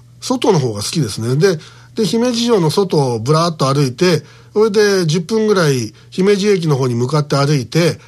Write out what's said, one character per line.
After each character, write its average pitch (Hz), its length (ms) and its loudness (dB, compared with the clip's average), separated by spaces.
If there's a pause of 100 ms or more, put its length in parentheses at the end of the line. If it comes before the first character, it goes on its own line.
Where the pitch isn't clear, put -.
(220)
外 254 320 0
の 160 60 4
方 123 140 -2
が 101 100 -8
好 - 60 -8
き 165 120 -4
で 110 80 -2
す - 100 -10
ね。 120 160 -2
で、 170 240 2 (360)
で、 220 100 0
姫 233 260 0
路 233 80 -4
城 233 220 2
の 156 80 2
外 190 280 0
を 123 220 0
ぶ 127 140 0
ら 165 160 2
ー - 20 -4
っ 156 60 -10
と 135 140 0
歩 143 120 2
い 127 100 -2
て、 175 300 0 (300)
そ 208 100 2
れ 220 80 2
で 202 340 2
十 160 160 0
分 220 260 -2
ぐ 208 80 2
ら 165 140 2
い 120 240 -2 (180)
姫 202 240 2
路 196 120 -2
駅 180 200 0
の 143 100 2
方 135 100 -2
に 120 80 -2
向 123 120 -2
か 151 120 0
っ 147 80 -4
て - 80 -2
歩 143 200 2
い 123 100 -2
て、 160 420 0